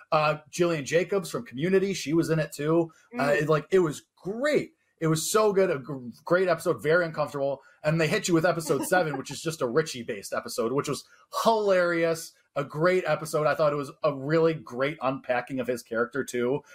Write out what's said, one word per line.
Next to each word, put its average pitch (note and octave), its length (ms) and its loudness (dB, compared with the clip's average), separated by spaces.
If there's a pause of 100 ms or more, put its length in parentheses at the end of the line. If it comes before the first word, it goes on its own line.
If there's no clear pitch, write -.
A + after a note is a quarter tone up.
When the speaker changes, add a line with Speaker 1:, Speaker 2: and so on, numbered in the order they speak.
(120)
Speaker 1:
uh, D3+ 260 2 (140)
Jillian E3+ 320 0
Jacobs F3+ 480 0
from B2 140 -8
Community. F#3 500 0
She C#3 180 -6
was D#3+ 160 2
in D#3+ 80 2
it D3+ 140 -2
too. D#3+ 400 0 (260)
Uh, C#3+ 120 0
Speaker 2:
Mm. D3 120 2
Speaker 1:
it, D3+ 80 0
like, D3+ 220 2
it F#3+ 80 6
was D#3 240 0 (140)
great. A3+ 560 -2 (280)
It E3 60 0
was D#3+ 240 0
so G#3+ 200 4
good, F#3 200 4
a C#3+ 80 -2
gr-, C3+ 180 -10 (260)
great F3+ 240 2
episode, D#3+ 340 0
very E3+ 220 4
uncomfortable. C#3+ 600 -4 (200)
And D#3 160 2
they D#3 80 2
hit G3 200 0
you F3+ 80 4
with E3 100 4
episode D#3+ 400 0
seven, D#3+ 320 0
Speaker 2:
<laughs> - 0 -
Speaker 1:
which C3+ 140 -10
is C3+ 100 -12
just D#3+ 200 -6
a C3 60 0
Richie-based A#2+ 640 -4
episode, A#2 420 -4
which C#3 140 -2
was C3+ 160 -6 (400)
hilarious, F3 880 2 (220)
a C#3+ 80 -4
great F3 420 0
episode. D3+ 420 0
I C#3+ 80 2
thought D3+ 180 2
it D3 40 -2
was C#3+ 140 -6 (120)
a D3+ 100 2
really D#3+ 400 2
great C3+ 480 -4
unpacking B2+ 580 -4
of A#2+ 80 -4
his B2 160 -4
character, A#2 400 -2
too, B2 380 -2 (140)